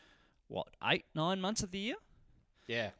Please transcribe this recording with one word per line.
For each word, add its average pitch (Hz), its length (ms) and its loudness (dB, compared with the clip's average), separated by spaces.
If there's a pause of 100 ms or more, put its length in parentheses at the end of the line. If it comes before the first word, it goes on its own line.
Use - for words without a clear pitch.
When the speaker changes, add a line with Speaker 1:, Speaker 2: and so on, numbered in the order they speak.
(480)
Speaker 1:
what, - 200 -4 (160)
eight, 131 200 4 (100)
nine 180 280 2
months 208 200 0
of 185 100 -4
the 196 60 -4
year? 233 180 -2 (680)
Speaker 2:
Yeah. 113 220 0 (120)